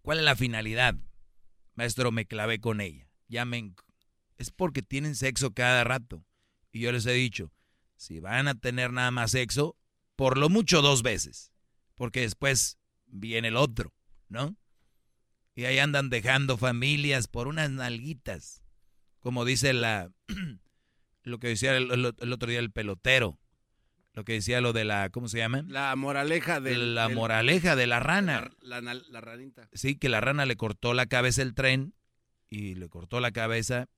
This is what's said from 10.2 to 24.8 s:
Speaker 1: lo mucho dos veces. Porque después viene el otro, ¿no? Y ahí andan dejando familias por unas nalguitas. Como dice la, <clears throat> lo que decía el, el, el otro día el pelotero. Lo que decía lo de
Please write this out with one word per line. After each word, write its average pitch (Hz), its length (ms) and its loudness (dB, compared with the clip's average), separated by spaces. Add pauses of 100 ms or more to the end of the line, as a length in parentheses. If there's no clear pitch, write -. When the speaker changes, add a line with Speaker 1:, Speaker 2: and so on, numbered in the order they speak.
Speaker 1:
lo 147 100 6
mucho 180 340 6
dos 139 200 6
veces. 107 500 -4 (440)
Porque 123 240 -4
después 123 580 0 (280)
viene 113 420 -4
el 113 80 0
otro, 117 360 2 (360)
¿no? 139 280 -6 (960)
Y 120 100 -8
ahí 131 140 2
andan 139 320 2
dejando 127 460 2
familias 131 720 0
por 120 200 -6
unas 151 220 -2
nalguitas. 123 920 -8 (560)
Como 123 260 -2
dice 131 300 4
la, 110 360 0 (180)
<clears throat> - 960 -14
lo 120 140 -8
que 117 100 -4
decía 131 280 2
el, 127 140 2
el, 123 280 2
el 120 140 -4
otro 120 160 -4
día 120 120 0
el 113 100 -2
pelotero. 107 680 2 (760)
Lo 107 120 -12
que 117 80 -6
decía 117 280 0
lo 120 120 2
de 113 120 0